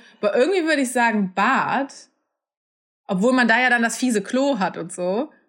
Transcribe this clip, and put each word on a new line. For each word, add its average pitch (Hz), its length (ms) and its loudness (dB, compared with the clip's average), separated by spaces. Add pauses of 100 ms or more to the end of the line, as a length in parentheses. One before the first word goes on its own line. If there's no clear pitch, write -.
(200)
boah, 202 140 0
irgendwie 330 300 2
würde 302 180 0
ich 247 100 -4
sagen 214 420 0
Bad, 220 600 -2 (1120)
obwohl 202 260 0
man 247 160 4
da 226 120 4
ja 254 100 2
dann 240 120 2
das 233 140 -2
fiese 220 260 0
Klo 262 360 0
hat 180 180 -4
und 170 160 -10
so. 190 380 -4 (180)